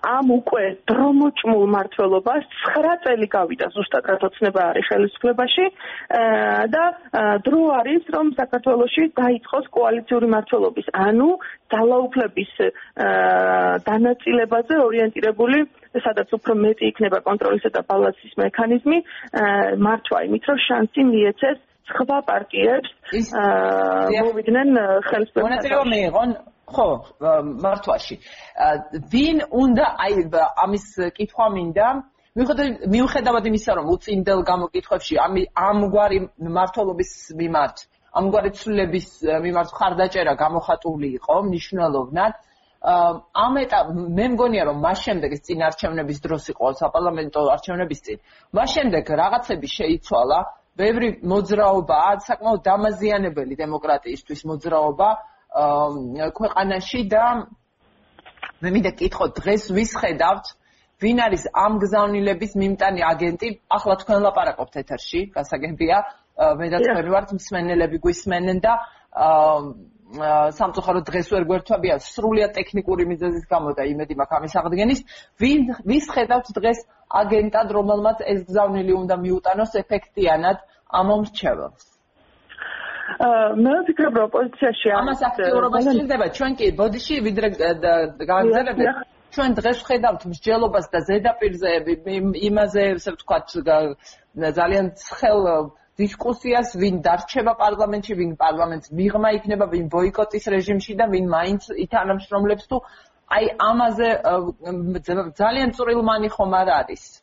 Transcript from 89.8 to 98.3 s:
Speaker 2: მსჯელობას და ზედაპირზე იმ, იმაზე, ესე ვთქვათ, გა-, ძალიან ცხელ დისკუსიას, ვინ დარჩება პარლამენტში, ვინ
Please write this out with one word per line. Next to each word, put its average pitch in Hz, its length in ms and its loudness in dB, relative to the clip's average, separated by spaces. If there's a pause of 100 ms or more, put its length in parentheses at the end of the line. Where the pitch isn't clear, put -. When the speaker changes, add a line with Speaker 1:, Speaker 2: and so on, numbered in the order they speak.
Speaker 2:
მსჯელობას 214 640 0
და 170 140 -2
ზედაპირზე 196 680 0 (360)
იმ, 190 220 -4 (120)
იმაზე, 208 500 2
ესე 185 220 -4
ვთქვათ, 160 360 -4 (100)
გა-, 156 380 0 (540)
ძალიან 175 420 0
ცხელ - 500 0 (500)
დისკუსიას, 240 800 -2
ვინ 185 280 0
დარჩება 180 540 0
პარლამენტში, 208 600 0
ვინ 175 200 -2